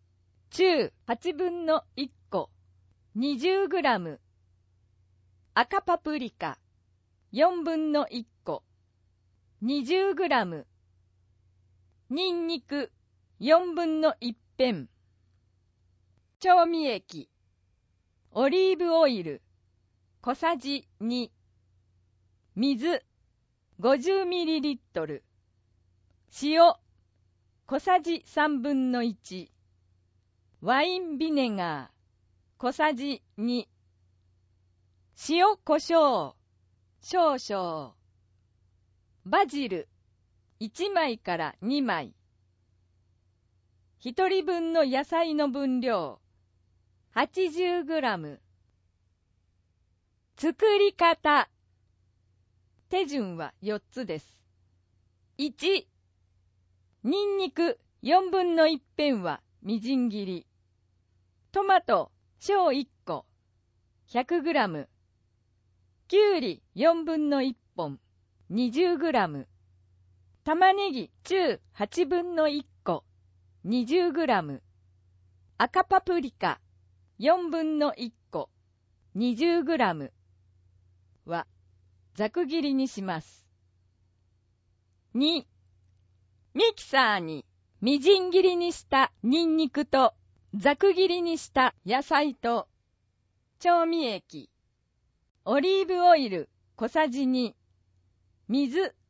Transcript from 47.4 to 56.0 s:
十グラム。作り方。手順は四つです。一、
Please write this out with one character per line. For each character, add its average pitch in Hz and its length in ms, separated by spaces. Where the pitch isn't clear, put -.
十 349 340
グ 311 160
ラ 226 160
ム。 151 240
作 403 400
り 403 160
方。 311 560
手 370 160
順 233 320
は 156 240
四 208 200
つ - 260
で 160 140
す。 - 140
一、 302 500